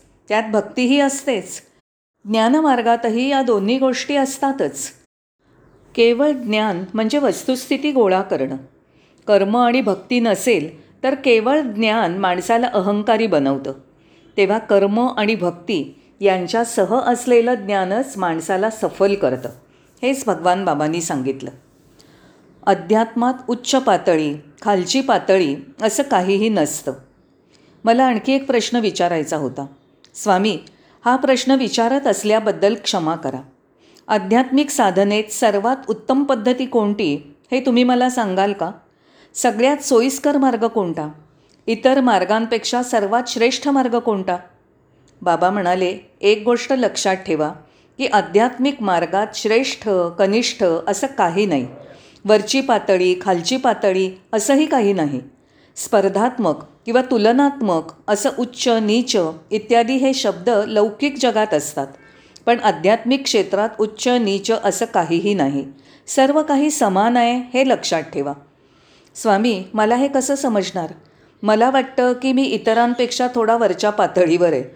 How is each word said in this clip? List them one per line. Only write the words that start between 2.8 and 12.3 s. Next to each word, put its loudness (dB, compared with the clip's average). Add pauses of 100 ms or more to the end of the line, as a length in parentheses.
या 0
दोन्ही 0
गोष्टी 0
असतातच. -2 (1040)
केवळ 4
ज्ञान -2 (100)
म्हणजे 0
वस्तुस्थिती -2
गोळा 4
करणं. -4 (720)
कर्म 4
आणि 2
भक्ती -2
नसेल -2 (100)
तर 0
केवळ 2
ज्ञान 0
माणसाला 0